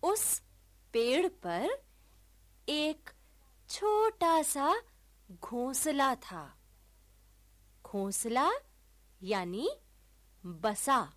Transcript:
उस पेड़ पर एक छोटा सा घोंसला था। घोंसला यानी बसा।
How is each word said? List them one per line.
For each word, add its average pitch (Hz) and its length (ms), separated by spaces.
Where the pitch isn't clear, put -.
उस - 400
पेड़ 247 360
पर 190 560
एक 302 420
छोटा 427 760
सा 302 400
घोंसला 262 840
था। 165 440
घोंसला 226 680
यानी 190 480
बसा। 196 720